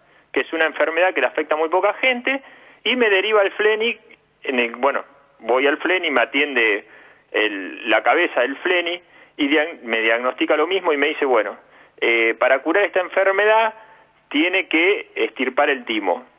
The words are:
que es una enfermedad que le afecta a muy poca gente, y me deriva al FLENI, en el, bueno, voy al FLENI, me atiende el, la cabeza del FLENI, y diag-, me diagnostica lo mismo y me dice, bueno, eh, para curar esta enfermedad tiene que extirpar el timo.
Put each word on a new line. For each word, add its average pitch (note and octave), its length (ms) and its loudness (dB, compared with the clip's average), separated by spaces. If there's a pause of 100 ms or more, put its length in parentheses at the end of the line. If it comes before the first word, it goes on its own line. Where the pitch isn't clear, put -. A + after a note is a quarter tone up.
(320)
que C#3 80 -2
es - 120 -6
una D#3+ 140 0
enfermedad D#3+ 480 0
que D3 60 -2
le B2+ 80 0
afecta D#3 260 -2
a D#3 40 -4
muy D#3+ 100 0
poca F#3 260 0
gente, C4 480 -4 (400)
y A#3 140 -2
me A#3+ 120 2
deriva G3+ 340 2
al G3 100 0
FLENI, G#3+ 440 0 (460)
en C3+ 160 0
el, A#2 180 -2
bueno, B2 280 0 (340)
voy B2+ 300 2
al D3 100 0
FLENI, F3 320 -2
me C3 100 2
atiende A#2+ 680 0 (440)
el, G2+ 580 -4
la A2 140 2
cabeza D3+ 380 0
del C3+ 180 -2
FLENI, F3 420 -2 (380)
y D3 100 0
diag-, D3+ 340 0
me A2+ 200 -2
diagnostica B2+ 540 0
lo D3+ 100 2
mismo F3+ 260 -2
y C#3+ 60 0
me C#3+ 80 2
dice, D3+ 180 -2
bueno, A2 320 0 (420)
eh, A#2 400 0
para C3 200 4
curar E3+ 260 0
esta F#3 160 -2
enfermedad G3+ 720 2 (600)
tiene F3 340 0
que F3 480 0
extirpar B2+ 540 -2
el C3+ 160 -2
timo. G2 400 -4 (140)